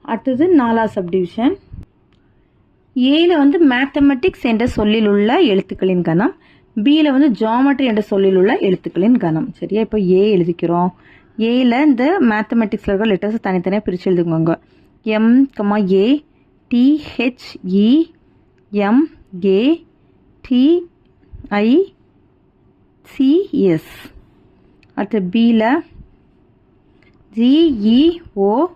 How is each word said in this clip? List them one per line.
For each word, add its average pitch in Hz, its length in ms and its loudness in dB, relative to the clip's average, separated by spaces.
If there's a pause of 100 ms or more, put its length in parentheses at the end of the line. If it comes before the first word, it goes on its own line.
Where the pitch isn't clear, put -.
அடுத்தது 240 400 -4 (160)
நாலா 226 240 0 (100)
சப்டிவிஷன். 185 600 -4 (1400)
ஏல 311 400 2
வந்து 285 300 2
மேத்தமெட்டிக்ஸ் 277 760 0
என்ற 233 240 -2
சொல்லில் 214 420 0
உள்ள 208 340 2
எழுத்துக்களின் 190 600 -2
கணம், 175 320 0 (420)
பில 285 360 2
வந்து 277 180 2
ஜியாமெட்ரி 247 540 0
என்ற 214 160 0
சொல்லில் 196 360 0
உள்ள 190 220 2
எழுத்துக்களின் 190 580 0
கணம். 160 360 -2
சரியா? 190 280 -6
இப்போ 214 260 -4
ஏ 185 240 2
எழுதிக்கிறோம். 175 600 -2 (480)
ஏல 240 440 0
இந்த 254 220 2 (160)
மேத்தமெட்டிக்ஸ்ல 220 680 -2
இருக்கிற 202 180 -2
லெட்டர்ஸ் 208 360 -4
தனித்தனியா 190 380 -2
பிரிச்சு 180 260 -6
எழுதுக்கோங்க. 165 460 0 (520)
எம், 233 440 2
கமா 208 280 -2 (120)
ஏ, 196 160 2 (640)
டி, 240 140 2 (220)
ஹெச், - 400 -6 (300)
இ, 208 120 4 (840)
எம், 208 300 0 (400)
ஏ, 196 180 2 (840)
டி, 247 180 0 (960)
ஐ, 214 120 0 (1400)
சி, 269 240 -2 (360)
எஸ். 160 260 -2 (1040)
அடுத்து 208 320 -4
பில 226 340 2 (1700)
ஜி 240 180 2 (380)
இ 240 120 4 (420)
ஓ 202 80 2 (260)